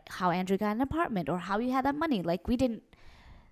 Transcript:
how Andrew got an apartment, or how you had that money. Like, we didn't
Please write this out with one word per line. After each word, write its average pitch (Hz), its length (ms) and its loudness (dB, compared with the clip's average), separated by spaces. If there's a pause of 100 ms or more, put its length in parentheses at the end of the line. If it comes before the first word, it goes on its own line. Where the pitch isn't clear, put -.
how 180 220 0
Andrew 185 260 2
got 208 180 0
an 233 60 0
apartment, 277 480 -2
or 180 100 0
how 196 200 -2
you 247 120 0
had 262 140 0
that 277 100 0
money. 294 260 0
Like, 170 260 -2
we 240 80 2
didn't 233 280 0 (680)